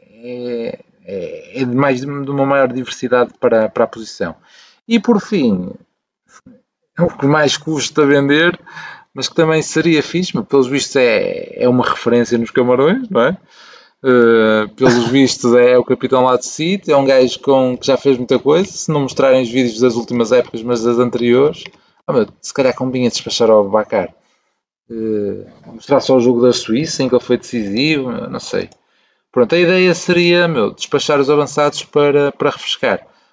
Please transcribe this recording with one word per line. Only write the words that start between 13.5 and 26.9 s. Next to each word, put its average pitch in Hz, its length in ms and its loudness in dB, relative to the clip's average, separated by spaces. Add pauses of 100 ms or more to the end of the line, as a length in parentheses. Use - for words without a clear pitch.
Eh, 113 680 4
pelos 123 320 2
<laughs> - 20 -4
vistos 123 460 2
é 123 220 6
o 123 60 4
capitão 127 400 0
lá 127 140 2
de 123 80 -12
City, 175 460 -4
é 143 60 4
um 139 80 2
gajo 131 340 2
com, 131 380 2
que - 100 -6
já 131 100 2
fez 135 200 2
muita 123 220 0
coisa, 170 320 0
se - 200 -8
não 147 100 -2
mostrarem 131 420 2
os 117 60 -4
vídeos 120 300 -2
das 120 160 2
últimas 117 360 -4
épocas, 120 320 0
mas 120 200 -2
das 120 140 2
anteriores, 123 680 2 (440)
ah, - 60 -4
meu, 113 140 0 (140)
se - 100 -14
calhar 131 240 0
convinha 127 340 -2
despachar - 420 -2
ao 104 180 4
Bacar. 104 400 -2 (800)
Eh, 104 560 -6 (220)
mostrar 131 320 -2
só 131 180 2
o - 20 4
jogo 120 220 2
da 123 100 6
Suíça, 131 520 -4